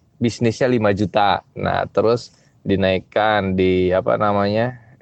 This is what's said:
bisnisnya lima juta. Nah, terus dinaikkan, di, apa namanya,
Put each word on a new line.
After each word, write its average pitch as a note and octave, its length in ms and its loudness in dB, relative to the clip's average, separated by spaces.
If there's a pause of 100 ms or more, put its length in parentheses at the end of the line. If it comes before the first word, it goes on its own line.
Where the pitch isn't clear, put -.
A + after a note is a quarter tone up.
(220)
bisnisnya A#2+ 480 -2
lima G#2+ 240 2
juta. G2 480 0 (160)
Nah, F#2 320 -4
terus A2+ 480 -2 (240)
dinaikkan, G2 960 0
di, F#2 320 2
apa F#2+ 240 0
namanya, G#2+ 640 -2 (240)